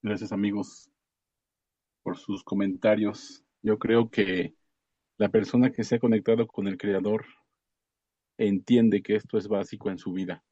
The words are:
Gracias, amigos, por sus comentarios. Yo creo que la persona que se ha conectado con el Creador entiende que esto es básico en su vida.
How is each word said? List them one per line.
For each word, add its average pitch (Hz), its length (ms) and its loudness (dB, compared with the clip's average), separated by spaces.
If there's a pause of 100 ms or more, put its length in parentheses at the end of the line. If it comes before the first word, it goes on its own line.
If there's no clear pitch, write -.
Gracias, - 300 -6
amigos, - 580 -4 (1120)
por 90 160 -8
sus 95 240 -8
comentarios. 98 1000 -2 (180)
Yo 107 160 0
creo 113 320 2
que 92 460 -2 (600)
la 104 120 2
persona 117 420 2
que 113 140 -6
se 120 120 -2
ha - 40 0
conectado 113 480 2
con - 180 -6
el 98 100 -6
Creador 104 480 -2 (1120)
entiende 104 640 2
que 104 120 -2
esto 107 240 -2
es 98 80 -6
básico 104 420 -4
en 92 100 -8
su 92 140 -10
vida. 90 400 -8